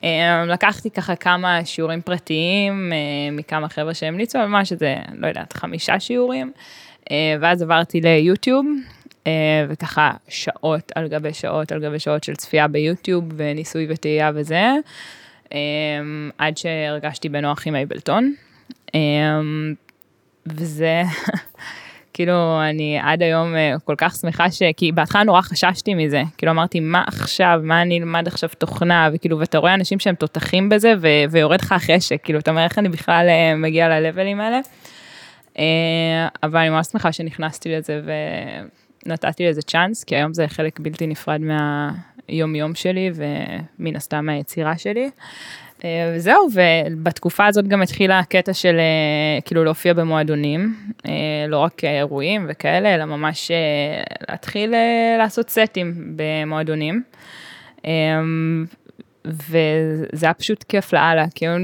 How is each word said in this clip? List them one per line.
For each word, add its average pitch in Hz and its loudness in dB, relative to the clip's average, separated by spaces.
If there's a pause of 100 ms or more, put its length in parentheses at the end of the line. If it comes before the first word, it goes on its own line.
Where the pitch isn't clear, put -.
אה, 170 2
לקחתי 202 0
ככה 180 -4
כמה 180 0
שיעורים 160 -4
פרטיים, 180 -2
אה, 147 -4
מכמה 151 -6
חבר'ה 156 -6
שהמליצו 175 -4
על 214 0
מה 202 2
שזה, 160 -2 (220)
לא - -4
יודעת, - -6
חמישה 165 -2
שיעורים, 254 -2 (580)
אה, 156 0
ואז 175 4
עברתי 165 2
ליוטיוב, 180 4 (600)
אה, 156 0 (360)
וככה 151 0 (180)
שעות - -4
על 160 -4
גבי 151 -6
שעות - -4
על 156 -6
גבי 151 -6
שעות 151 -2
של 147 -8
צפייה 151 2
ביוטיוב, 170 -2 (120)
וניסוי 151 -6
וטעייה 151 0
וזה, 160 2 (800)
אה, 143 -6 (800)
עד 156 0
שהרגשתי 151 -6
בנוח 147 -2
עם 151 -2
אייבלטון. 196 0 (600)
אה, 156 4 (1500)
וזה, 160 -2 (560)
<laughs> - -20
כאילו, 170 2 (100)
אני 151 -2
עד 160 2
היום, 165 2
אה, 151 2 (100)
כל 151 -2
כך 170 0
שמחה 170 2
ש-, - -2 (140)
כי 165 0
בהתחלה 170 2
נורא 190 6
חששתי 185 0
מזה, 147 0 (160)
כאילו, 160 2
אמרתי, 165 0
"מה 165 0
עכשיו? - 2
מה 165 4
אני 175 2
אלמד 170 -2
עכשיו 175 -6 (100)
תוכנה?" 165 4
וכאילו, 160 -2
ואתה 160 0
רואה 170 4
אנשים 196 0
שהם 190 0
תותחים 180 -2
בזה, 214 6
ו-, 147 6
ויורד 160 4
לך - 0
החשק, 170 2
כאילו, 151 0
אתה 156 0
אומר, 160 2
"איך 175 0
אני 208 2
בכלל, 170 2
אה, 165 6
מגיע 160 2
ללבלים 175 0
האלה?" 233 -2 (1000)
אה, 165 0 (140)
אבל 156 2
אני 160 4
ממש 160 0
שמחה 175 -2
שנכנסתי 160 -8
לזה 156 -4 (1080)
ונתתי 165 -2
לזה 156 0
צ'אנס, 180 0
כי - -2
היום 151 0
זה 160 0
חלק 156 -4
בלתי 156 -6
נפרד 156 -4
מהיום-יום 156 -2
שלי, 185 -2
ומן 156 -6
הסתם 151 -4
מהיצירה 156 -4
שלי. 233 -4 (760)
אה, 170 -2
וזהו, 202 4
ובתקופה 165 2
הזאת 208 4
גם 196 2
התחיל 185 2
הקטע 185 2
של, 175 2
אה, 156 2
כאילו, 165 2
להופיע 160 2
במועדונים, 156 0 (320)
אה, 151 -4 (360)
לא 151 0
רק 165 0
אירועים 147 -2
וכאלה, 175 2
אלא 156 0
ממש, 151 -4
אה, 170 2 (720)
להתחיל, 214 -4
אה, 233 2
לעשות 220 0
סטים 170 -2
במועדונים. 156 -2 (840)
אה, 160 -2 (1300)
וזה 156 0
היה 165 4
פשוט - -4
כיף - 0
לאללה, 160 4 (100)
כי 165 -4
היו 170 0